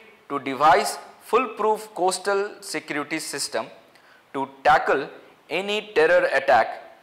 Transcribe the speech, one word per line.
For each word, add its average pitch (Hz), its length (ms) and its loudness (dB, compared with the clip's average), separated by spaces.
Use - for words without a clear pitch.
to 143 120 -6
devise 135 580 2
foolproof 214 720 -2
coastal 196 640 -2
security 147 600 -6
system - 480 -6
to 135 160 -4
tackle 156 440 2
any 208 460 -6
terror 170 380 4
attack - 680 0